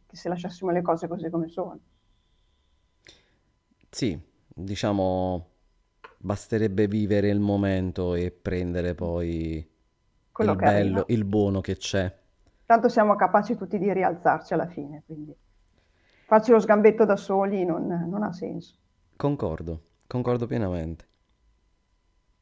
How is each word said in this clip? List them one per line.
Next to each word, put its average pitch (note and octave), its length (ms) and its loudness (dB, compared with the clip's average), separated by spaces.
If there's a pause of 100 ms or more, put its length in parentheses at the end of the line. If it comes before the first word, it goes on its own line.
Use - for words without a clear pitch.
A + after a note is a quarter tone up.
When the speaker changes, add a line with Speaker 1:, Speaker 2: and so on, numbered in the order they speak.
Speaker 1:
che - 80 -20
se - 120 -12
lasciassimo F3 440 -6
le F3 100 2
cose E3+ 260 -2
così E3 220 -6
come E3+ 200 -4
sono. - 300 -10 (2000)
Speaker 2:
Sì, F2 300 -4 (280)
diciamo, F#2 1040 -2 (680)
basterebbe G#2 680 0
vivere G#2 420 2
il G#2 100 2
momento F#2+ 760 0
e F2 160 -2
prendere F2+ 640 -4
poi E2 760 -4 (640)
Speaker 1:
Quello A3 220 0
Speaker 2:
il F#2+ 40 -4
Speaker 1:
che - 80 0
arriva. G2+ 160 4
Speaker 2:
bello, G2 280 0
il A2 160 0
buono G2 360 2
che F#2+ 160 -4
c'è. F#2 340 -2 (540)
Speaker 1:
Tanto A#3 240 4
siamo G#3+ 260 4
capaci G#3 400 2
tutti G3 240 -6
di F#3+ 140 0
rialzarci F3 600 0
alla E3+ 140 0
fine, D3+ 380 -14
quindi D3+ 280 -14 (920)
farci A3 260 6
lo A3+ 80 8
sgambetto G#3+ 460 6
da G3 100 4
soli G3 480 0
non, E3+ 240 -2 (220)
non G3+ 140 -4
ha G3+ 100 -6
senso. F3 420 -10 (400)
Speaker 2:
Concordo, E2 680 -4 (220)
concordo B2 420 -2
pienamente. F2+ 580 -4 (1400)